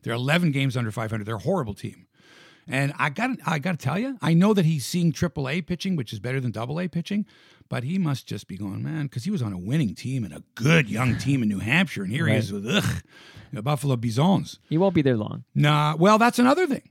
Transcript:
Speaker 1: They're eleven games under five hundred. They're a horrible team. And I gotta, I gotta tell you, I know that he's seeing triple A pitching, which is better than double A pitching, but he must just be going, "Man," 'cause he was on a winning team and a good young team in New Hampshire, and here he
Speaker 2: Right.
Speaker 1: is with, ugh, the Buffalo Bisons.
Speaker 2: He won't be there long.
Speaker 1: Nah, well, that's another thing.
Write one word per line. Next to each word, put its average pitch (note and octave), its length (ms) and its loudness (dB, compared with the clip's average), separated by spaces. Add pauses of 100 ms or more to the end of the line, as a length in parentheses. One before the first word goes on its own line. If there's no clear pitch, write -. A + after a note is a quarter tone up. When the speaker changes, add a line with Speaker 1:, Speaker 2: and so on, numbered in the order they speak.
Speaker 1:
They're A#2 100 -4
eleven D3 380 2
games C3+ 240 0
under A#2+ 160 -2
five A2 200 -4
hundred. G#2+ 140 -4
They're A2+ 100 -6
a G2+ 40 -6
horrible C3+ 340 -2
team. - 340 -14 (600)
And C#3 300 -2
I C#3+ 140 0
gotta, A#3+ 340 -2
I D#3 140 0
gotta E3 180 -4
tell - 220 -2
you, C4 240 -6
I E3 100 2
know F#3 220 6
that F#3+ 100 4
he's D#3 220 0
seeing E3+ 240 0
triple D3+ 360 -4
A D#3+ 140 -4
pitching, F3+ 340 -4
which C3 160 -6
is A2 80 -8
better B2+ 200 -4
than B2 100 -2
double A#2 320 -6
A F#3 60 -4
pitching, E3+ 400 -4 (420)
but B2+ 140 -4
he E3+ 160 -2
must D3 260 0
just - 220 -10
be F#2+ 100 -12
going, G2+ 240 -6
"Man," C#3+ 260 -4
'cause B2 160 -8
he D#3+ 60 -4
was F#3 140 -2
on G#2 100 -4
a F#2 60 -6
winning A2 340 0
team B2+ 300 -4
and D#2+ 100 -10
a - 80 -14 (140)
good C#3+ 340 4
young B2 260 0
team B2 280 0
in A2 60 2
New G2 100 -2
Hampshire, B2 420 0
and F#2 100 -4
here B2+ 140 -2
he G#2+ 80 2
Speaker 2:
Right. A2 60 2
Speaker 1:
is G#2 120 -4
with, G2+ 160 -8
ugh, A2+ 360 0 (500)
the A2 80 -8
Buffalo C#3+ 340 0
Bisons. B2 600 2 (100)
Speaker 2:
He D3+ 120 0
won't F#3+ 160 4
be D#3 80 4
there C3 120 4
long. G#2+ 280 -4 (100)
Speaker 1:
Nah, D3 420 4
well, G3 220 6
that's A#3 220 4
another D4 260 6
thing. C#4 260 -4